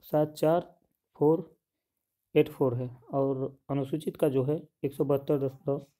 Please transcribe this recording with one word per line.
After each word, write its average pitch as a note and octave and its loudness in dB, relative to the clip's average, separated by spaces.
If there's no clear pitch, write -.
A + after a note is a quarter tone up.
सात D3+ 0
चार E3 0
फ़ोर D#3+ 2
एट D3+ 4
फ़ोर B2+ 0
है B2 -8
और C#3 -2
अनुसूचित C#3 -4
का D#3 2
जो C3 2
है D3 -2
एक C#3 -2
सौ D3+ -2
बहत्तर C#3 0
दशमलव C#3 -4